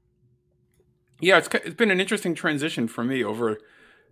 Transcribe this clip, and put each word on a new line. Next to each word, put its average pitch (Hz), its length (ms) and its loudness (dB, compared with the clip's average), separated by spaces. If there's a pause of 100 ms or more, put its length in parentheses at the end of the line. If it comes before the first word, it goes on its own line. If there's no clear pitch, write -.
(1200)
Yeah, 180 180 6
it's, - 140 2
it's - 220 -2
been 226 160 4
an 185 100 2
interesting 190 340 -2
transition 147 520 -2
for 117 160 -8
me 127 220 -2
over, 107 340 -2 (540)